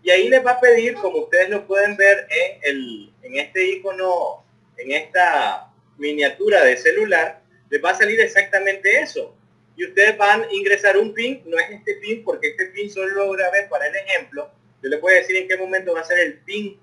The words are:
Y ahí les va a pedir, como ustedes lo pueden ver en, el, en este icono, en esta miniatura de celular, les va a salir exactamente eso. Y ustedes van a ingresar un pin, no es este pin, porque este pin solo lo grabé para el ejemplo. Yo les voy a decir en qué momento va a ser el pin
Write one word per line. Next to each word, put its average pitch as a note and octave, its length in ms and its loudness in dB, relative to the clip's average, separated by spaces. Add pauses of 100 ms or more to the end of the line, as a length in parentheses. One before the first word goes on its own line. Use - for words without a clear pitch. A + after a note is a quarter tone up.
Y F3+ 80 -2
ahí F#3+ 200 4
les B3+ 140 6
va B3 80 2
a B3 100 0
pedir, A#3 340 4
como E3 240 -4
ustedes F#3 300 0
lo G3+ 180 -4
pueden G3+ 300 0
ver G3 320 4
en, F3 320 -4
el, A#2+ 600 -8
en B2+ 160 -10
este F#3 340 -2
icono, F#3 720 -4 (320)
en C3 160 -8
esta D#3 800 -2 (260)
miniatura D3 680 0
de B2+ 140 4
celular, F3+ 680 0 (260)
les C#3+ 140 -2
va F3+ 80 2
a F#3 40 0
salir A3 260 0
exactamente G3 800 0
eso. - 340 -10 (400)
Y F3 100 -8
ustedes G#3 320 2
van G#3 260 4
a A3+ 100 -6
ingresar G3 440 2
un A3 160 0
pin, B3+ 320 -6
no E3 140 -2
es - 120 -4
este G#3 240 -8
pin, G#3+ 280 -8
porque - 260 -4
este F#3 180 -6
pin G3+ 220 -10
solo F#3+ 200 -6
lo G3 220 -2
grabé F#3+ 320 -2
para D3 240 -4
el - 80 -6
ejemplo. F3 540 -6 (320)
Yo C3+ 80 -8
les D3+ 120 -4
voy F#3 120 2
a F#3 40 6
decir F#3 180 0
en F#3 120 -4
qué F#3 100 -2
momento F#3 360 -4
va E3 60 -4
a D#3+ 60 -10
ser F3 140 -2
el D3+ 200 -10
pin G3+ 440 -12